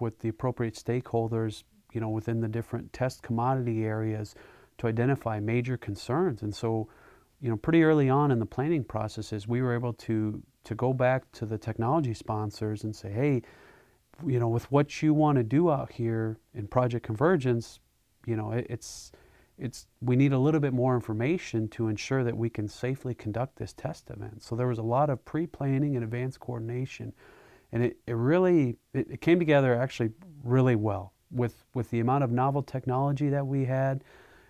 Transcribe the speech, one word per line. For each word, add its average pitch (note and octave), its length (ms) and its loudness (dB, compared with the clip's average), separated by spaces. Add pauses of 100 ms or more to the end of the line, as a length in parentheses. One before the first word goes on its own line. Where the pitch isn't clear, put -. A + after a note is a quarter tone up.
with A#2 180 -4
the A2+ 100 -4
appropriate A#2 440 -2
stakeholders, A2+ 880 -2 (300)
you A2+ 80 -4
know, A2 80 -2
within A2+ 320 -2
the A#2 60 0
different A2+ 440 -6
test - 300 -4
commodity A#2 640 -2
areas G#2+ 480 -4 (460)
to A#2+ 80 -2
identify A#2 520 0
major A#2+ 380 -2
concerns. B2 640 -4
And G#2 120 -4
so, A2 360 -2 (500)
you B2+ 100 -4
know, A2+ 60 0
pretty D#3+ 280 4
early D3+ 260 6
on C#3+ 220 4
in A#2+ 80 4
the G#2+ 60 0
planning C#3+ 380 0
processes, G#2+ 640 -6
we A#2+ 140 0
were B2 120 0
able A#2+ 200 -2
to, G#2+ 480 -2 (240)
to A2 100 -6
go B2 160 0
back C3 420 0
to - 120 -8
the G#2+ 120 -4
technology A#2+ 560 0
sponsors G#2+ 720 -4
and A2 100 -6
say, G2+ 180 -12
"Hey, B2+ 320 2 (840)
you B2+ 140 2
know, A#2 100 2
with A2+ 220 0
what D3 300 2
you D#3 120 4
wanna D3 300 4
do C#3 260 2
out C3+ 220 -2
here A2+ 480 -2 (160)
in G#2 120 -8
Project B2 380 0
Convergence, B2+ 760 0 (460)
you A#2 100 -4
know, G#2+ 160 -4
it, A#2+ 180 -4
it's, - 420 -12 (460)
it's, - 300 -10 (140)
we B2 140 2
need C#3 180 6
a C3 40 4
little D#3 220 4
bit C#3 140 0
more B2+ 220 2
information A#2 760 -2
to A2+ 180 -2
ensure B2 360 -2
that A#2 120 -2
we A2+ 140 -2
can G#2+ 180 -4
safely B2+ 460 -6
conduct A2 420 -6
this A2 160 -10
test - 380 -12
event." G#2+ 340 -12
So - 120 -6
there B2 120 0
was A#2+ 120 -2
a A2 40 -4
lot B2+ 260 2
of B2+ 140 -4
pre-planning C#3+ 720 -2
and A#2+ 80 -2
advanced B2 360 -6
coordination, A#2 760 -8 (580)
and A#2 120 2
it, A#2+ 140 0 (100)
it A#2+ 60 -4
really, D3 640 4 (160)
it, C3+ 180 -2
it C3 100 -10
came E3+ 160 6
together C#3+ 420 4
actually B2 300 -2 (340)
really B2+ 320 6
well G2+ 380 -2 (160)
with, A#2+ 360 -4 (100)
with A#2+ 160 -4
the A#2 80 0
amount B2+ 240 2
of B2 80 0
novel C#3 320 2
technology C#3 640 0
that C#3 160 0
we C3+ 200 0
had, C3+ 380 0 (460)